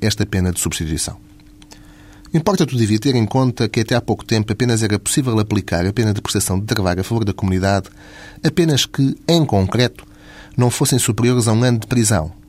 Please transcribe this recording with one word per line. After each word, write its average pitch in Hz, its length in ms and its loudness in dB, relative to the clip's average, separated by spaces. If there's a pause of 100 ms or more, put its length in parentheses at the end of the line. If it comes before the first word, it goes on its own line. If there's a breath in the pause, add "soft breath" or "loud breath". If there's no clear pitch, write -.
esta 104 240 -2
pena 92 280 0
de - 80 -6
substituição. 80 560 -4 (1160 loud breath)
Importa, 170 340 2
todavia, 110 340 2
ter 131 160 0
em 110 100 2
conta 123 420 0
que - 120 -2
até 113 160 0
há 120 40 0
pouco - 240 -4
tempo 110 280 0
apenas 113 300 0
era 104 160 0
possível 123 420 0
aplicar 98 440 0
a 98 80 0
pena 107 220 0
de 101 80 -6
prestação 98 360 -2
de 104 80 -4
trabalho 92 340 0
a 92 40 -2
favor 113 200 -2
da 101 100 -2
comunidade 92 540 0 (560 loud breath)
a 156 60 2
penas 156 360 2
que, 135 300 0 (100)
em 165 180 4
concreto, 104 640 0 (500 loud breath)
não 123 140 4
fossem 131 300 0
superiores 117 480 0
a 113 40 2
um 110 120 2
ano 120 160 2
de - 80 -10
prisão, 107 420 0 (180)